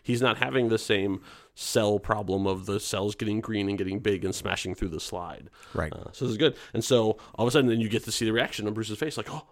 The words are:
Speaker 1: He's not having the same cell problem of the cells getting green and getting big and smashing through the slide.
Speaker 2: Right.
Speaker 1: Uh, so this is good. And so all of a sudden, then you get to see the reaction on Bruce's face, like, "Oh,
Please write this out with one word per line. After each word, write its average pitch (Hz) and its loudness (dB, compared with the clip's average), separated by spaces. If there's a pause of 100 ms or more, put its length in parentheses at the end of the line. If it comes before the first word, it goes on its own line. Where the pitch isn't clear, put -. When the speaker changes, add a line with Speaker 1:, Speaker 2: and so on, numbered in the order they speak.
Speaker 1:
He's 123 0
not 113 4
having 127 2
the 113 4
same 98 0 (340)
cell 104 2
problem 98 0
of 95 -2
the 101 -2
cells 101 -2
getting 107 -2
green 104 0
and 101 0
getting 95 -2
big 95 0
and 92 -2
smashing 92 -4
through 98 -4
the 80 -8
slide. - -10 (240)
Speaker 2:
Right. 80 -2
Speaker 1:
Uh, 85 -12
so - -6
this 123 0
is 110 -4
good. - 2 (180)
And 113 -2
so 113 4 (240)
all 117 2
of - 4
a 120 2
sudden, 131 6
then 117 4
you 110 0
get 107 0
to 110 -6
see 113 0
the 110 2
reaction 117 0
on 104 0
Bruce's 107 -6
face, 156 -4
like, - -6
"Oh, 156 -10